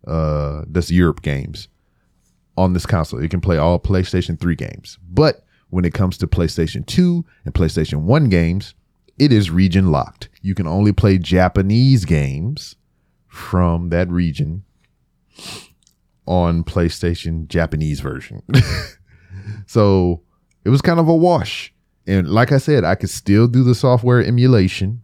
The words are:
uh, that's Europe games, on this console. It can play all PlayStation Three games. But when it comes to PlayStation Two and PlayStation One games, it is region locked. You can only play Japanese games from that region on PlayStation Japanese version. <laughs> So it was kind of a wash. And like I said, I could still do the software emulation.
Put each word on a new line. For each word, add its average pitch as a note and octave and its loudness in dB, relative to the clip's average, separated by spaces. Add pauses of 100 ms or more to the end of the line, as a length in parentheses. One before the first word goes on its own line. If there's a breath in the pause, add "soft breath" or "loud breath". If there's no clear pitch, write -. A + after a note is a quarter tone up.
uh, D2+ -4
that's E2+ -4
Europe F2 2
games, - -8 (880)
on F2+ 2
this F2 -2
console. D2+ -2
It D#2+ -4
can F2 -4
play E2+ 0
all E2+ 2
PlayStation F2+ -2
Three E2+ -2
games. - -14 (120)
But C3+ 2 (240)
when F2+ -2
it E2 0
comes F#2 -2
to F2+ -4
PlayStation E2 -2
Two F3 0 (180 soft breath)
and C#3+ -8
PlayStation D#2 -2
One C3 2
games, F2 0 (440)
it C#3+ 4
is G2+ 2
region F#2 2
locked. - -6 (140)
You G2 -4
can F#2 -4
only G2 2
play G2 2
Japanese F#2+ 2
games D#2 -4 (500)
from F2 -2
that F2 0
region E2+ -4 (1600 loud breath)
on E2+ 0
PlayStation E2 -4
Japanese D2+ -2
version. C2+ -12
<laughs> - -4 (1120 loud breath)
So F#2+ 2 (420)
it G2 0
was C#3 4
kind E3+ 2
of D#3+ 2
a E3 4
wash. - 0 (320)
And F#2 0
like A#2 2
I C#3 4
said, C3+ 2
I F2 2
could - -6
still G#2+ 2
do B2 2
the B2 4
software B2 2
emulation. A2+ 2